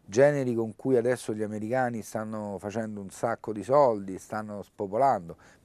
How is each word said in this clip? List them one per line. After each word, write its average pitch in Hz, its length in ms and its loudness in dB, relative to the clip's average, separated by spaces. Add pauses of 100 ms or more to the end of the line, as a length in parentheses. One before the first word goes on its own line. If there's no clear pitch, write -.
generi 131 520 4
con 113 200 -2
cui 131 220 2
adesso 120 380 2
gli 107 80 -4
americani 110 580 -2
stanno 107 580 -8
facendo 104 440 -6
un 95 80 -12
sacco 117 420 -4
di 104 100 -6
soldi, 110 560 4
stanno 107 440 -8
spopolando. 101 760 0 (280)